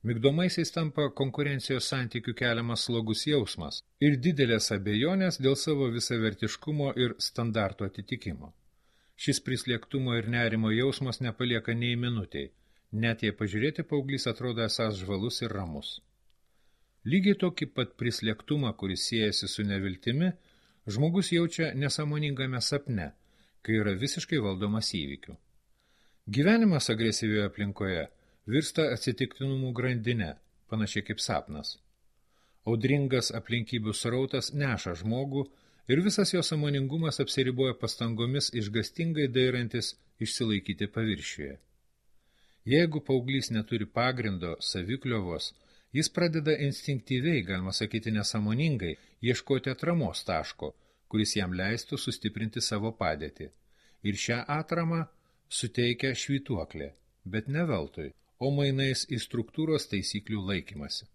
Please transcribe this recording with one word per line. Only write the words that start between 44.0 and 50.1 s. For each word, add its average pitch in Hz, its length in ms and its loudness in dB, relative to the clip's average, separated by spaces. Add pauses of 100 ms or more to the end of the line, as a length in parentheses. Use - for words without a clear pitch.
savikliovos, 101 920 -4 (400)
jis 156 180 0
pradeda 160 480 2
instinktyviai, 139 840 0
galima 92 280 -2
sakyti 110 400 -2
nesąmoningai, 107 840 0 (260)
ieškoti 123 480 2
atramos 147 560 0